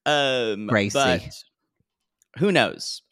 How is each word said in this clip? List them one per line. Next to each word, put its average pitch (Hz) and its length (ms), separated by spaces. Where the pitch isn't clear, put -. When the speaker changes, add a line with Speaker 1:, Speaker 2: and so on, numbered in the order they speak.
Speaker 1:
Um, 127 600
Speaker 2:
Gracie. 107 300
Speaker 1:
but 127 240
who 190 140
knows? - 600